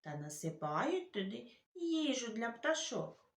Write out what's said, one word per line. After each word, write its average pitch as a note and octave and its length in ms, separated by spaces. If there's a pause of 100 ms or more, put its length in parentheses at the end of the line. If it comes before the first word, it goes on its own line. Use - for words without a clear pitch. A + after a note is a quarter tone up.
та D3 160
насипають D#3+ 960
туди G#3 380 (240)
їжу D4+ 580
для A3+ 180
пташок. A3 720 (180)